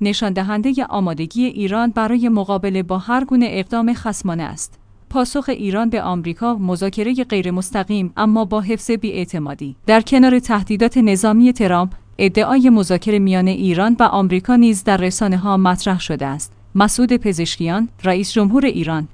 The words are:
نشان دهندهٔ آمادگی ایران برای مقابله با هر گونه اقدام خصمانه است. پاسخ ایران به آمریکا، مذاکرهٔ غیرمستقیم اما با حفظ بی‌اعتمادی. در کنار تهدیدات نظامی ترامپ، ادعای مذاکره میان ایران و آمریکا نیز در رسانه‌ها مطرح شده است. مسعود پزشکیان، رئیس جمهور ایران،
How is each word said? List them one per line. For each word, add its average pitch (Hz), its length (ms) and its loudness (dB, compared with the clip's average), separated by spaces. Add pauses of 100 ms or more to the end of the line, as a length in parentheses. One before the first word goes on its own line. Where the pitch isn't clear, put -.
نشان 202 320 -2
دهندهٔ 208 560 -2
آمادگی 175 560 -2
ایران 220 460 -2
برای 233 380 0
مقابله 196 540 0
با 185 160 -4
هر 240 260 -2
گونه 247 260 2
اقدام 226 440 -2
خصمانه 180 480 -6
است. - 360 -12 (320)
پاسخ 262 380 -2
ایران 214 420 -2
به 220 120 -4
آمریکا، 175 520 -4
مذاکرهٔ 196 680 -4
غیرمستقیم 185 920 -4
اما 220 280 2
با 214 160 -4
حفظ 214 300 -4
بی‌اعتمادی. 160 840 -6 (100)
در 220 140 6
کنار 254 380 4
تهدیدات 214 600 0
نظامی 220 540 4
ترامپ، 185 400 0 (260)
ادعای 220 520 4
مذاکره 208 480 2
میان 185 300 2
ایران 190 520 2
و - 20 6
آمریکا 190 540 2
نیز 226 280 4
در 202 120 2
رسانه‌ها 185 600 0
مطرح 185 440 0
شده 139 260 -6
است. 139 260 -8 (220)
مسعود 214 380 2
پزشکیان، 185 760 -2 (160)
رئیس 185 280 0
جمهور 233 340 2
ایران، 160 480 -2